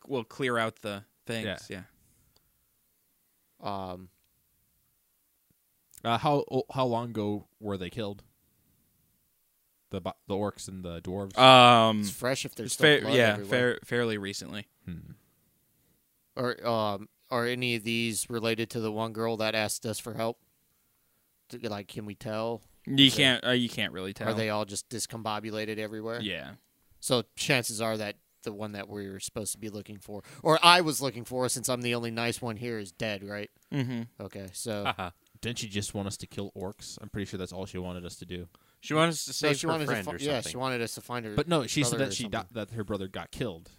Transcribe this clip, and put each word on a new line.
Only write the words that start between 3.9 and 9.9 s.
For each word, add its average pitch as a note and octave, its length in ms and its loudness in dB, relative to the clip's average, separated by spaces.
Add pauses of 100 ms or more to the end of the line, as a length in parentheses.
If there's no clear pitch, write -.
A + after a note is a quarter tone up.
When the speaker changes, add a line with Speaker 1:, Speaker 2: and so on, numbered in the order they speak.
Speaker 3:
Um, F#2 160 -12 (2000)
Speaker 2:
Uh, A#2 140 2
how D3 320 2
o-, C3 140 0 (100)
how C3+ 120 0
long A#2+ 240 -2
ago G#2 360 -4 (140)
were G#2 180 -4
they F2+ 120 -8
killed? G2+ 340 -8 (1700)